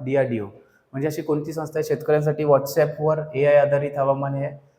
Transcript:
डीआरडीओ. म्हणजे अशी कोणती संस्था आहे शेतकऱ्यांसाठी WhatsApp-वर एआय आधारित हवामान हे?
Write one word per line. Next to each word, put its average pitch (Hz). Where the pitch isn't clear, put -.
डीआरडीओ. 127
म्हणजे 139
अशी 151
कोणती 151
संस्था 156
आहे 151
शेतकऱ्यांसाठी 151
WhatsApp-वर 151
एआय 147
आधारित 143
हवामान 139
हे? 139